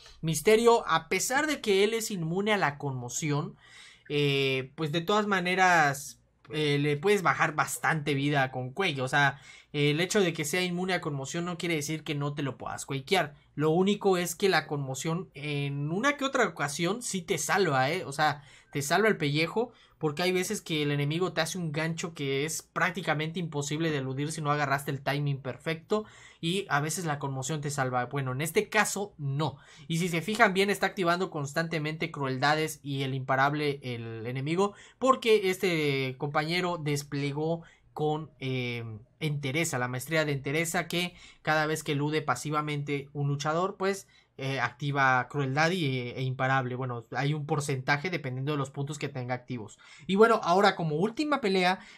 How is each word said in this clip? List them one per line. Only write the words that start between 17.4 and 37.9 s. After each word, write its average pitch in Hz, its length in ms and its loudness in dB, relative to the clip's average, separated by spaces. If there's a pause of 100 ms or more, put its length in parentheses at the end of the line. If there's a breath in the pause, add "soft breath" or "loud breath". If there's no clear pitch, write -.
¿eh? 175 140 -2
O 131 80 -8
sea, 147 300 0 (280 loud breath)
te 143 120 -4
salva 180 260 4
el 202 80 2
pellejo, 160 560 0 (240 soft breath)
porque 151 260 -2
hay 185 100 2
veces 185 280 0
que 156 220 -2
el 147 80 0
enemigo 156 420 0
te 160 80 -2
hace 160 160 -2
un 165 160 -4
gancho 165 400 -4
que 139 320 -2
es 160 180 -6
prácticamente 165 800 -2
imposible 156 500 -2
de 147 80 0
eludir 135 320 -4
si 160 120 -6
no 147 80 0
agarraste 139 400 0
el 135 120 -4
timing 143 380 -2
perfecto, 165 640 -4 (340 loud breath)
y 185 300 -2
a 143 120 2
veces 160 260 -4
la 147 120 -2
conmoción 139 440 -4
te 147 80 -4
salva. 127 360 -2
Bueno, 131 260 -4
en 131 100 -4
este 208 260 0
caso 202 480 0
no. 139 400 -2 (320 loud breath)
Y 165 100 -2
si 180 100 0
se 165 120 -2
fijan 214 320 2
bien, 196 160 2
está 196 180 0
activando 180 440 0
constantemente 160 800 -4
crueldades 147 720 0
y 139 220 -4
el 131 100 -2
imparable 139 680 0
el 113 440 -8
enemigo, 156 480 0 (240 loud breath)
porque 233 500 4
este 147 680 0
compañero 165 600 -2
desplegó 147 840 -2 (300 loud breath)